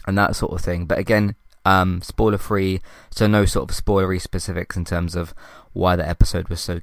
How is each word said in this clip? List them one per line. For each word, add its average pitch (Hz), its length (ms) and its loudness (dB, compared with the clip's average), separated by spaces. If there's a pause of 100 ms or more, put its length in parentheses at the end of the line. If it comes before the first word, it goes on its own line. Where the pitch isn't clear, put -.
and 98 100 0
that 101 200 2
sort - 160 -2
of 85 80 -4
thing. 87 260 -2
But - 120 0
again, 104 360 0 (300)
um, 92 380 2
spoiler 107 360 0
free, 95 420 -2 (300)
so - 160 2
no 104 180 6
sort - 240 0
of - 80 -2
spoilery 95 440 2
specifics - 560 -6
in 90 80 -2
terms 85 320 -4
of 85 180 -6 (380)
why 90 240 2
the 85 120 -2
episode 85 400 2
was 85 120 -6
so 85 220 -6